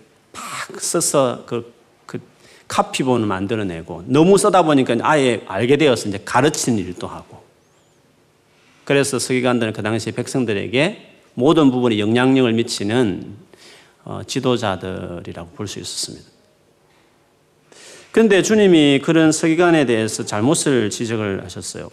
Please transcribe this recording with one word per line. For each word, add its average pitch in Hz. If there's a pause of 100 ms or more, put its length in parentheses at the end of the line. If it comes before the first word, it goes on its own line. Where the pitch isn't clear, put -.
(320)
팍 -
써서 143
그, 117 (320)
그 - (480)
카피본을 127
만들어내고, 92
너무 165
쓰다 190
보니까 135
아예 135
알게 120
되어서 131
이제 98
가르치는 127
일도 92
하고, - (1400)
그래서 139
서기관들은 123
그 -
당시 107
백성들에게 117 (180)
모든 143
부분에 123
영향력을 123
미치는, 107 (680)
어, 98
지도자들이라고 92
볼 101
수 -
있었습니다. - (1800)
그런데 202
주님이 170
그런 160
서기관에 165
대해서 110
잘못을 113
지적을 107
하셨어요. 90